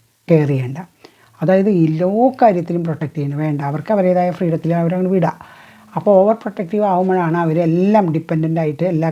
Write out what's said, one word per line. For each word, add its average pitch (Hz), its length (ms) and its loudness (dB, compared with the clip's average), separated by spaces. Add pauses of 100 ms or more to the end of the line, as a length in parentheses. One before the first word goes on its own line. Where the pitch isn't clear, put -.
(300)
കെയർ 151 220 4
ചെയ്യണ്ട. 131 260 -4 (640)
അതായത് 190 280 2 (140)
എല്ലാ 160 260 0 (320)
കാര്യത്തിലും 175 440 2
പ്രൊട്ടക്റ്റ് 156 300 -8
ചെയ്യണം, 143 280 -4
വേണ്ട. 151 160 -2 (100)
അവർക്ക് 151 260 -4
അവരുടേതായ 180 420 2
ഫ്രീഡത്തിൽ 165 440 -2
അവരങ്ങ് 180 320 -2
വിടുക. 170 180 0 (640)
അപ്പോൾ 208 240 0
ഓവർ 208 220 4
പ്രൊട്ടക്റ്റീവ് 208 500 -4
ആവുമ്പോഴാണ് 180 520 0
അവരെല്ലാം 175 680 2
ഡിപ്പെൻഡൻ്റ് 165 480 -2
ആയിട്ട് 151 220 -4 (100)
എല്ലാ 160 180 -2